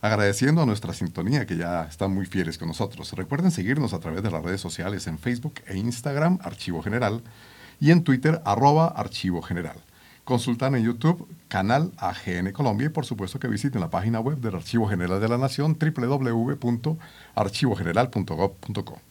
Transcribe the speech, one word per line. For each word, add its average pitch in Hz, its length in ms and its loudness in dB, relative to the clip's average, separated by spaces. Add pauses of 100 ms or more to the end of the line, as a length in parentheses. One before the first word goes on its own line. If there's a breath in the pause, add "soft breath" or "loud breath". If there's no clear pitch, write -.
agradeciendo 107 580 4
a 151 60 4
nuestra 104 260 0
sintonía, 98 540 -2
que 90 100 -2
ya 85 280 -2
están 98 280 -2
muy 95 140 -2
fieles 82 320 -2
con 85 100 -6
nosotros. - 460 -6
Recuerden 147 360 0
seguirnos 120 440 0
a 87 40 -4
través 82 240 -6
de 107 80 -2
las 80 120 -4
redes 92 180 -2
sociales 90 460 -6
en 80 120 -6
Facebook 123 360 -4 (120)
e 98 120 -6
Instagram, 143 640 0
Archivo 85 400 -6
General, 113 400 0 (580 loud breath)
y 143 120 8
en 175 120 6
Twitter, 147 400 4
arroba 143 440 6
Archivo - 520 -2
General. 85 360 -6 (480 loud breath)
Consultan 123 500 2
en 117 100 4
YouTube, 123 420 2 (220)
canal 120 480 2
A 90 160 -2
G 90 240 -4
N 92 160 -2
Colombia, 123 360 0
y - 20 0
por - 160 -4
supuesto 98 320 -6
que 127 100 -4
visiten 117 320 -2
la 82 80 -2
página 107 320 0
web 139 200 -2
del 107 160 -4
Archivo 107 300 0
General 92 320 0
de 110 100 0
la 120 100 2
Nación, 143 400 0
w 151 280 0
w 135 240 0
w 117 260 0
punto 123 420 -2 (360 loud breath)
archivo 107 400 0
general 95 360 0
punto 92 260 -2
gov 98 200 0
punto 104 280 -6
co. - 160 -16 (100)